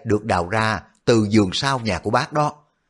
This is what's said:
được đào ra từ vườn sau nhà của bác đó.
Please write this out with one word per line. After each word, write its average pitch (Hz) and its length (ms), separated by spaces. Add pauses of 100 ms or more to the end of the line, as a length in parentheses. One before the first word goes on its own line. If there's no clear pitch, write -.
được 104 200
đào 92 240
ra 110 340 (220)
từ 113 280
vườn 104 200
sau 139 260
nhà 107 200
của 104 120
bác 123 220
đó. 147 200 (380)